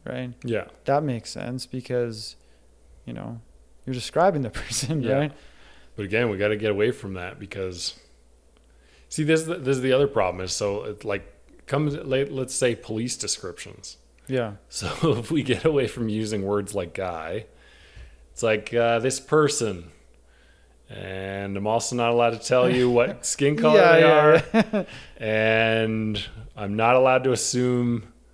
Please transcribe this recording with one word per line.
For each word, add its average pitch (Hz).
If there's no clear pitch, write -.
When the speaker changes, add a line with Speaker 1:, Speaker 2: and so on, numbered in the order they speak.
Speaker 1:
Right? 127
Speaker 2:
Yeah. 113
Speaker 1:
That 139
makes 123
sense 123
because, 120
you 120
know, 113
you're 131
describing 156
the 110
<laughs> -
person, 143
Speaker 2:
Yeah. 113
Speaker 1:
right? 143
Speaker 2:
But 104
again, 110
we 101
gotta 104
get 107
away 104
from 104
that 92
because, 95
see, 156
this 160
is 160
the, 165
this 135
is 127
the 131
other 139
problem 92
is, 92
so 101
it, 104
like, 101
comes, 147
let, 139
let's 131
say 123
police 113
descriptions. -
Speaker 1:
Yeah. 120
Speaker 2:
So -
<laughs> -
if 117
we 156
get 123
away 147
from 113
using 107
words 101
like 87
guy, 90
it's -
like, 110
uh, 117
"This 127
person," 117
and 98
I'm 98
also 113
not 120
allowed 120
to 113
tell 127
you 123
what 120
Speaker 1:
<laughs> -
Speaker 2:
skin 143
color 202
Speaker 1:
Yeah, 175
Speaker 2:
they 165
Speaker 1:
yeah, 160
Speaker 2:
are, 156
Speaker 1:
yeah. 202
<laughs> -
Speaker 2:
and 110
I'm 104
not 117
allowed 131
to 131
assume 123